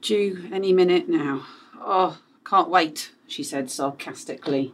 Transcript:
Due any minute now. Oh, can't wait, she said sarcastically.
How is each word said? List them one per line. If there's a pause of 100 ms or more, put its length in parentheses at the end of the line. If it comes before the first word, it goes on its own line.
Due
any
minute
now. (340)
Oh, (260)
can't
wait, (140)
she
said
sarcastically.